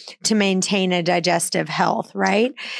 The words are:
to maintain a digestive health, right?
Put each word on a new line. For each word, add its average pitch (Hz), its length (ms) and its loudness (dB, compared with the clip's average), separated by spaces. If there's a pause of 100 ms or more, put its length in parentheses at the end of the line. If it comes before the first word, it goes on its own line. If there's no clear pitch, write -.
(240)
to 220 100 0
maintain 190 580 2
a 175 100 2
digestive 170 680 0
health, 175 440 -2
right? 196 380 0 (280)